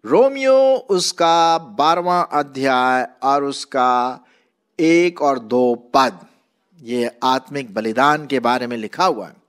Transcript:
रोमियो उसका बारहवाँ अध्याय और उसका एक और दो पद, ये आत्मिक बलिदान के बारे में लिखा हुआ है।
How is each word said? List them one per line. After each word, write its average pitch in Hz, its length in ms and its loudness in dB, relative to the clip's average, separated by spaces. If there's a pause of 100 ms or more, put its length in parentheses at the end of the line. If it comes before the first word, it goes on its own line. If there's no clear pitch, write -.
रोमियो 262 540 2 (300)
उसका 165 680 0
बारहवाँ 165 720 0
अध्याय 131 760 0 (160)
और 139 200 0
उसका 127 760 -2 (600)
एक 170 420 2
और 139 180 0
दो 120 540 -2
पद, 123 260 2 (640)
ये 117 300 -4 (120)
आत्मिक 131 500 -4
बलिदान 131 540 0
के 131 120 -2
बारे 123 280 -2
में 120 100 -8
लिखा 113 280 -4
हुआ 110 220 -2
है। - 60 -20 (160)